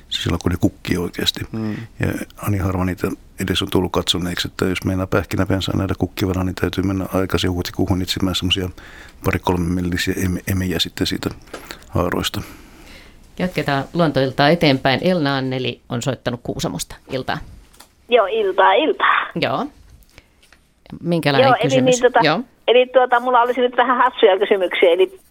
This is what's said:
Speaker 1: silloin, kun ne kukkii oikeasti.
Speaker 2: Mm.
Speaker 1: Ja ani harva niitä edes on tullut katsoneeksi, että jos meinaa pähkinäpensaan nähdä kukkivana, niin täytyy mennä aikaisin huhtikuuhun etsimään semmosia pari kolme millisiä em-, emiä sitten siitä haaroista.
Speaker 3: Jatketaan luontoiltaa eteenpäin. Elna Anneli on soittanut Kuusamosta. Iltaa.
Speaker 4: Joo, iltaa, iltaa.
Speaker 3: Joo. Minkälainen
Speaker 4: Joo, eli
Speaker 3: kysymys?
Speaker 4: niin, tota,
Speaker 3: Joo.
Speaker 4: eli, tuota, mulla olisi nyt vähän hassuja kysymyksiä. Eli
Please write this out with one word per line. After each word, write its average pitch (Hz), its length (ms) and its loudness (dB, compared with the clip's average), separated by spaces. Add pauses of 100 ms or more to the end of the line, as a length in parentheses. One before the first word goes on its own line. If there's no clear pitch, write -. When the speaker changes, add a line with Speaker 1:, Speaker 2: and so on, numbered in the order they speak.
Speaker 1:
silloin, - 340 -4
kun 87 100 0
ne 90 80 -2
kukkii - 360 -2
oikeasti. - 440 -4 (120)
Speaker 2:
Mm. 110 200 -4
Speaker 1:
Ja 113 340 -8 (300)
ani 104 220 -2
harva 92 260 -2
niitä 92 240 -2 (320)
edes 95 220 -2
on - 80 -6
tullut 90 220 0
katsoneeksi, 87 560 -2
että - 160 -4
jos 92 200 -2
meinaa 95 220 -2
pähkinäpensaan 95 720 0
nähdä 95 200 -2
kukkivana, 92 460 -2
niin 92 100 -4
täytyy 90 300 -2
mennä 95 300 -2
aikaisin 92 380 0
huhtikuuhun 92 500 -2
etsimään 92 320 -2
semmosia 92 340 -2 (560)
pari 92 140 0
kolme 90 360 0
millisiä 90 400 -2 (100)
em-, 90 180 -2 (100)
emiä 90 260 -2
sitten 90 280 -4
siitä 92 240 -4 (580)
haaroista. 90 520 -2 (1000)
Speaker 3:
Jatketaan 147 460 -2 (100)
luontoiltaa 143 540 2
eteenpäin. 139 540 2
Elna 151 340 2
Anneli 131 520 -4
on 120 140 -4
soittanut 120 400 -4
Kuusamosta. - 540 -6 (140)
Iltaa. 131 280 -4 (680)
Speaker 4:
Joo, 226 180 4
iltaa, 190 460 2
iltaa. - 540 2 (140)
Speaker 3:
Joo. 143 260 -2 (1400)
Minkälainen 170 460 2
Speaker 4:
Joo, 247 120 4
eli - 100 -2
Speaker 3:
kysymys? 254 300 4
Speaker 4:
niin, 247 120 4
tota, - 140 6
Speaker 3:
Joo. 160 140 2 (280)
Speaker 4:
eli, 247 180 6
tuota, 247 340 4
mulla 247 220 4
olisi 247 180 0
nyt 247 160 0
vähän 247 200 2
hassuja 240 420 4
kysymyksiä. 190 520 2
Eli 185 280 2 (120)